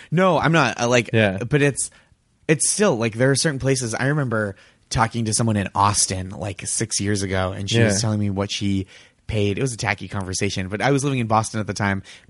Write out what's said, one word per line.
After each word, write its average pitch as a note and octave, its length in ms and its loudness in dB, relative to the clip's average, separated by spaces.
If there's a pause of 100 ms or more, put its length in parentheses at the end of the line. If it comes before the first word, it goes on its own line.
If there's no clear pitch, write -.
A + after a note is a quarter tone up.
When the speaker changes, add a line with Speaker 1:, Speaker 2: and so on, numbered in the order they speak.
(120)
Speaker 1:
No, F3 260 4
I'm B2 140 2
not, C#3+ 300 2
uh, A#2+ 80 2
like, B2 240 4
Speaker 2:
Yeah. G2+ 340 4
Speaker 1:
but C#3+ 140 2
it's, C#3+ 280 0 (580)
it's - 220 2
still, F#3 280 2
like, A2 160 -2
there B2+ 180 2
are C3+ 40 2
certain C#3 240 0
places. B2 360 -2
I B2+ 120 -2
remember A2+ 480 -2 (340)
talking A#2 360 0
to G#2+ 80 0
someone A2+ 220 2
in F#2+ 180 0
Austin, G2 580 0
like, G2 360 -10
six - 320 -4
years G2+ 240 -2
ago, F#2 300 -2
and G2+ 160 -8
she A2+ 100 0
Speaker 2:
Yeah. A2+ 60 6
Speaker 1:
was G2+ 160 2
telling G#2+ 180 -2
me G2+ 100 -2
what G2 220 -4
she G2 340 -2 (420)
paid. G#2 300 0
It G#2 40 -4
was C3 120 -2
a G#2+ 40 -10
tacky G2+ 320 -4
conversation, F#2+ 580 -4
but G2 140 -6
I B2+ 100 2
was C#3 140 0
living C3+ 140 -2
in A2+ 80 -2
Boston A2 340 0
at G2 60 -8
the G#2 60 -4
time. G2 300 -2 (260)